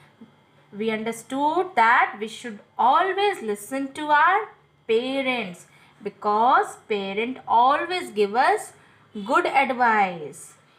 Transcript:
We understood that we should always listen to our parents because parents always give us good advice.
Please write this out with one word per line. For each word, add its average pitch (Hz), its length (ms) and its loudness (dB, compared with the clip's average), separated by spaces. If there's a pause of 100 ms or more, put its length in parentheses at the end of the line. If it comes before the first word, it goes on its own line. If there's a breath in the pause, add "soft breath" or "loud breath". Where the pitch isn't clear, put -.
(760 soft breath)
We 220 160 -4
understood 269 840 -2
that 247 440 4
we 220 80 -8
should 214 340 -12 (180)
always 370 640 2
listen 269 500 -6
to 302 140 -8
our 339 420 2 (400)
parents 247 800 -2 (360 soft breath)
because 226 720 0 (120)
parents 208 580 -4
always 320 640 2
give 208 240 0
us 339 380 0 (540 soft breath)
good 320 180 2
advice. 226 1120 0 (240 soft breath)